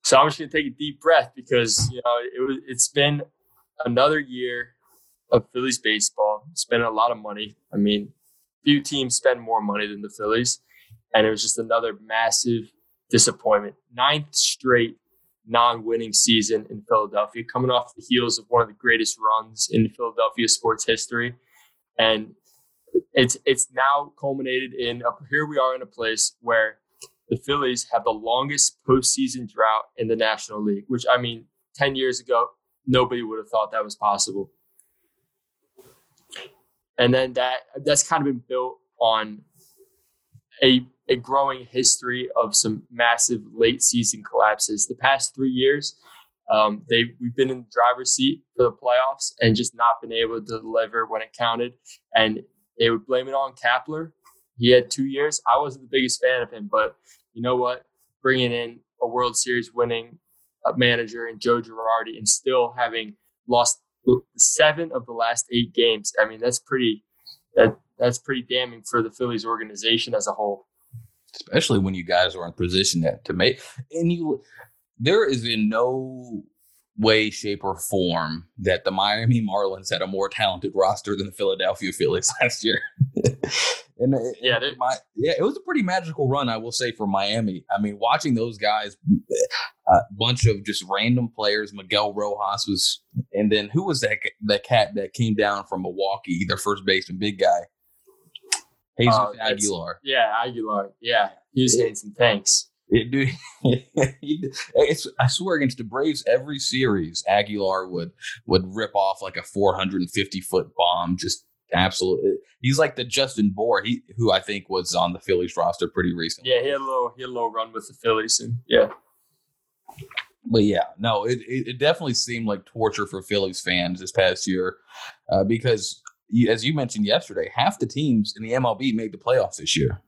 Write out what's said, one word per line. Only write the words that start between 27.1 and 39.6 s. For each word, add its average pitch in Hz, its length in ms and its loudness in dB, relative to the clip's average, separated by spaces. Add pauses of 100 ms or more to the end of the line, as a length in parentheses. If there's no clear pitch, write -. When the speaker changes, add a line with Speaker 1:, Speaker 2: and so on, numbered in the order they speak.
Speaker 1:
the 113 80 -2
Phillies 135 560 -2
have 113 120 -2
the 117 60 0
longest 127 680 -2 (100)
postseason 127 640 0
drought 110 320 2 (120)
in 113 100 -2
the 110 100 0
National 110 460 -2
League, 101 240 -2
which, 120 240 -4
I 123 80 6
mean, 117 280 -8 (280)
ten 139 220 0
years 127 240 -2
ago, 123 300 0 (360)
nobody 127 360 2
would 110 160 -8
have 107 100 -12
thought 107 240 0
that 110 120 -2
was 104 120 -12
possible. 98 540 -2 (2500)
And 123 140 4
then 131 220 2
that, 127 260 -2 (240)
that's 147 220 2
kind 151 200 0
of 139 60 0
been 123 160 -8
built 127 300 -6 (220)
on 110 420 0 (1200)